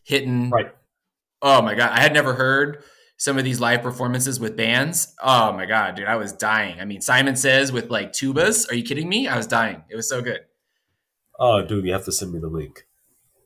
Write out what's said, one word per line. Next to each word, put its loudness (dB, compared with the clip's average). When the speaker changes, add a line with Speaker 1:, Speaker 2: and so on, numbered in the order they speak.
Speaker 1:
hitting. 0
Speaker 2:
Right. 0
Speaker 1:
Oh 6
my 0
God. 2
I 4
had 4
never 2
heard 0
some -2
of 0
these -2
live 2
performances -4
with -6
bands. 0
Oh 4
my -6
God, 0
dude, -6
I 0
was -4
dying. -2
I -10
mean, -8
Simon 2
Says 2
with, -4
like, -4
tubas. 0
Are -4
you -2
kidding -6
me? -2
I -2
was -4
dying. 0
It -14
was -6
so -4
good. -6
Speaker 2:
Oh, 4
dude, -2
you -2
have -4
to -6
send -4
me -8
the -8
link. -10